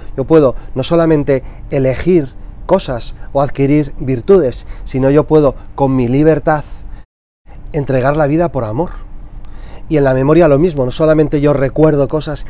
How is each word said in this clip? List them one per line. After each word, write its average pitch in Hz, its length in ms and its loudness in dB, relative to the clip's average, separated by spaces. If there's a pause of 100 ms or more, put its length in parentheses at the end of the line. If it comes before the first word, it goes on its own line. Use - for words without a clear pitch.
(180)
yo 131 80 -4
puedo 151 300 4 (200)
no 131 80 -2
solamente 151 580 2 (300)
elegir 143 640 0 (300)
cosas 143 500 -2 (160)
o 135 100 0
adquirir 143 560 0
virtudes, 131 680 2 (160)
sino 135 260 0
yo 147 160 4
puedo, 151 300 4 (180)
con 135 220 0
mi 123 140 2
libertad, 151 560 2 (1080)
entregar 135 460 0
la 147 100 2
vida 165 240 0
por 123 140 -4
amor. 127 260 -4 (960)
Y 156 80 -2
en 143 80 4
la 131 100 4
memoria 151 360 4
lo 139 100 4
mismo, 151 240 0
no 127 80 -2
solamente 156 480 2
yo 147 140 2
recuerdo 139 560 2
cosas 151 400 -6